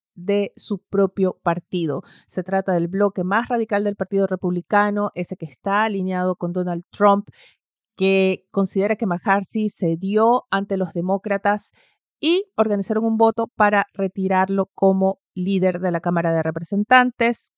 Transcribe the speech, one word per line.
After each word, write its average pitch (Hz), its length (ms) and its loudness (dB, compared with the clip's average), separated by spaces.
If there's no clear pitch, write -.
de 202 380 -2
su - 240 -6
propio 190 640 -2
partido. 170 580 -4
Se - 160 -8
trata 190 300 -2
del 170 160 0
bloque 190 380 0
más 208 240 0
radical 220 340 -2
del 202 140 -2
Partido 196 300 0
Republicano, 202 840 -2
ese 180 220 -8
que 165 100 -10
está 202 380 -2
alineado 185 540 -2
con 175 160 -6
Donald 175 360 -4
Trump, 202 380 2
que 190 520 2
considera 196 460 0
que 214 120 -2
McCarthy 196 600 0
cedió 202 840 0
ante 196 280 -2
los 185 160 -4
demócratas 196 800 -2
y 349 240 0
organizaron 214 480 0
un 226 140 0
voto 226 300 2
para 208 360 2
retirarlo 190 800 0
como 190 460 2
líder 185 480 0
de 180 100 0
la 170 80 -2
Cámara 170 320 0
de 165 120 0
Representantes 226 1160 0